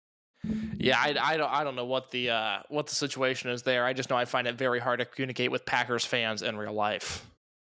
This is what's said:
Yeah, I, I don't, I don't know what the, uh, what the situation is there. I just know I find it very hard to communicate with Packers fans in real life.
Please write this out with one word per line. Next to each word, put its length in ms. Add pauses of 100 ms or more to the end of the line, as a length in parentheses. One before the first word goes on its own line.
(440)
Yeah, 540
I, 240
I 160
don't, 140
I 120
don't 120
know 100
what 240
the, 220
uh, 280 (100)
what 180
the 80
situation 560
is 100
there. 240
I 80
just 160
know 80
I 80
find 220
it 80
very 240
hard 220
to 40
communicate 460
with 160
Packers 360
fans 380
in 160
real 160
life. 560 (320)